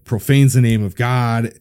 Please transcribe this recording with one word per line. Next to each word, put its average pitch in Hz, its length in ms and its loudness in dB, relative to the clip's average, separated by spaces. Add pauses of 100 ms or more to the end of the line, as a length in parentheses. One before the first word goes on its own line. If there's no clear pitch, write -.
profanes 135 500 0
the 127 80 4
name 113 200 0
of 98 140 -8
God. 120 640 -2